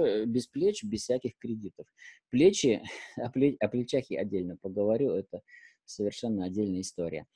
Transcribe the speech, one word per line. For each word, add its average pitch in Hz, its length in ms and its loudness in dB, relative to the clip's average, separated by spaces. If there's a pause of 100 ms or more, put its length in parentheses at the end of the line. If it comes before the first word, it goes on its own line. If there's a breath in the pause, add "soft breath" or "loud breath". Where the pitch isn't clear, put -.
э, 107 220 2
без 120 220 0
плеч, 202 360 0
без 104 180 -4
всяких 123 360 -2
кредитов. 110 480 -10 (440 loud breath)
Плечи, 139 520 6
<laughs> - 340 -14
о 120 140 -6
пле-, 135 300 4
о 104 80 4
плечах 123 420 0
я 78 120 -2
отдельно 92 380 -2
поговорю, 104 520 2
это 90 300 -4 (420 soft breath)
совершенно 104 600 -4
отдельная 92 360 -2
история. 82 540 -6